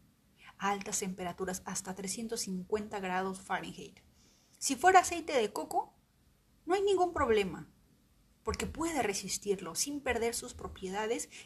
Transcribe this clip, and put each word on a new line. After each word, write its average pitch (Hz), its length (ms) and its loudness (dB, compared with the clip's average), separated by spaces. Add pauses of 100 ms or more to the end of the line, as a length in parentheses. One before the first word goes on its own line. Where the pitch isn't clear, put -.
(580)
a 196 120 0
altas 196 280 -2
temperaturas, 185 640 -4
hasta 190 300 -6
trescientos 220 460 -4
cincuenta 208 580 -4
grados 190 420 -2
Fahrenheit. - 600 -8 (580)
Si - 160 -2
fuera 359 260 8
aceite 339 320 0
de 220 200 2
coco, 330 420 -2 (720)
no 330 80 2
hay 392 80 4
ningún 359 300 4
problema, 202 560 2 (760)
porque - 240 -2
puede 311 360 0
resistirlo 190 720 -2
sin 285 240 -2
perder 233 340 0
sus 247 200 -8
propiedades 208 760 -4 (160)